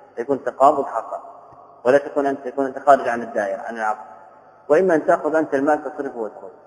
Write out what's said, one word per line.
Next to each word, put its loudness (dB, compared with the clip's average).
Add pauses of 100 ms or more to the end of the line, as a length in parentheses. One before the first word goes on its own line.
(180)
يكون -2
تقابض 4
حصل، -6 (680)
ولا 6
تكون 0
أنت، -4
تكون -4
أنت -8
خارج 4
عن -2
الدائرة، -6
عن -10
العقد. -6 (560)
وإما 4
أن 0
تأخذ 0
أنت 0
المال 0
تصرفه -10
وترد، -10 (160)